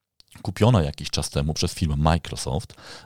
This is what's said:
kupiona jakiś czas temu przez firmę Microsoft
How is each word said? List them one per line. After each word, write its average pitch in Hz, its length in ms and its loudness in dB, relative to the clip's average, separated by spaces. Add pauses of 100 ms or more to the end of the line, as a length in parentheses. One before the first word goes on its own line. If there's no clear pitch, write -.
(420)
kupiona 104 420 4
jakiś 73 260 -6
czas - 200 -4
temu 73 240 0
przez - 200 -2
firmę 73 220 0
Microsoft 78 800 0 (320)